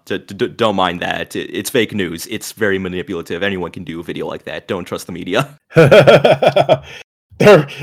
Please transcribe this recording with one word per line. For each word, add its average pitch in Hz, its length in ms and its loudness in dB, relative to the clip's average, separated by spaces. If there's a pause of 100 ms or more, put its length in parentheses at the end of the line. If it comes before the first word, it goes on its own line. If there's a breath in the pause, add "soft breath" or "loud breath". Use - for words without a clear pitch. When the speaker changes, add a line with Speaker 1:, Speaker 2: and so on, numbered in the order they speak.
Speaker 1:
d-, 101 140 -8
d-, - 160 -16
d-, 101 140 -4
don't 107 280 -2
mind 90 240 -2
that. 87 340 -8
I-, 98 60 -6
it's 90 300 -8
fake 110 240 -2
news. 85 340 -6
It's - 240 -12
very 98 260 -2
manipulative. 90 640 -8
Anyone 92 300 -6
can 95 100 -16
do 82 160 -12
a 85 60 -12
video 78 240 -10
like 78 160 -12
that. - 240 -12
Don't 90 160 -8
trust - 220 -12
the 92 60 -14
media." 90 480 -6
<laughs> - 140 -20
Speaker 2:
<laughs> 185 1120 6 (540 loud breath)
They're, 196 280 6 (160 loud breath)